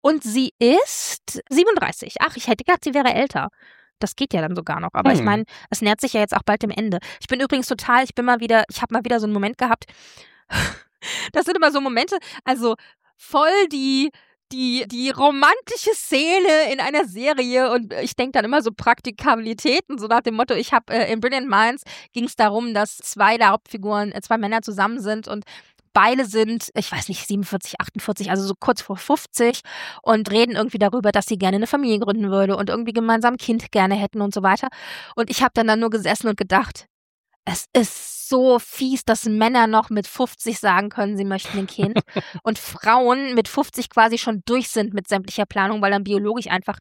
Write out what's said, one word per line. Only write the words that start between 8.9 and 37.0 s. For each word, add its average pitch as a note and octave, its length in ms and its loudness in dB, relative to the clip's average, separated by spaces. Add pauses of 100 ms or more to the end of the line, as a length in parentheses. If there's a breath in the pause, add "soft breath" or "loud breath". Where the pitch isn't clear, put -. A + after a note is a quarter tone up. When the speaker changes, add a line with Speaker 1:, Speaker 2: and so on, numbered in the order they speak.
Speaker 1:
mal A3+ 120 0
wieder A#3 160 0
so G#3+ 60 -2
einen G#3 80 -2
Moment G#3 240 -2
gehabt. A3+ 280 0 (640 loud breath)
<laughs> - 380 -6 (440 loud breath)
Das F4 140 0
sind E4+ 100 -2
immer D#4+ 160 4
so C#4+ 80 0
Momente, C4+ 380 -2 (260 loud breath)
also A#3 320 0 (400 soft breath)
voll E4 560 2
die, C4+ 380 0 (420 soft breath)
die, B3+ 360 -2
die A#3+ 240 -4
romantische D4 840 2
Szene D#4+ 800 2
in C4+ 80 -4
einer C#4+ 260 0
Serie B3 680 0
und A#3+ 220 -2
ich - 220 -6
denk C4 180 -4
dann C4 120 2
immer B3+ 180 2
so A3+ 80 -2
Praktikabilitäten, A#3 1300 0
so G#3 80 -8
nach A#3 140 4
dem A3+ 120 -4
Motto, A#3 220 0
ich - 180 -2
hab, A#3+ 160 0
äh, A3+ 220 0
in A3+ 80 -2
Brilliant B3+ 280 -2
Minds A3+ 360 2 (300 loud breath)
ging's A#3+ 220 -4
darum, A3+ 380 0
dass G#3+ 240 -2
zwei G#3 400 2
der A3 120 6
Hauptfiguren, G#3 640 -2
äh, - 100 -10
zwei A3+ 160 0
Männer A3 260 -2
zusammen G#3 360 -2
sind G#3+ 280 -6
und G#3 160 -8 (500 loud breath)
beide A#3+ 320 6
sind, A3 480 -2
ich - 180 -4
weiß - 180 -6
nicht, - 180 -8
siebenundvierzig, G3 520 -6
achtundvierzig, G3+ 520 -6
also G3 120 0
so G3 160 -4
kurz - 220 0
vor G3 160 -10
fünfzig B3 640 0 (400 loud breath)
und A3 300 2
reden A#3 240 4
irgendwie G#3+ 240 -2
darüber, G#3 320 2
dass G3+ 160 0
sie G#3+ 100 -2
gerne F#3+ 200 0
eine A3 100 0
Familie B3 320 0
gründen G3+ 320 0
würde G3 260 2
und G3 120 -2
irgendwie A3+ 240 -4
gemeinsam A3+ 420 2
ein - 20 -14
Kind - 340 -4
gerne G3 240 2
hätten G3 260 -4
und G3+ 120 -2
so G3+ 80 -4
weiter. G3 280 2 (460 loud breath)
Und - 140 -2
ich - 140 0
hab B3 100 2
dann A3+ 140 2
da A3 80 4
nur A3+ 160 0
gesessen G#3+ 360 0
und G#3+ 100 0
gedacht, G#3 500 -2 (640)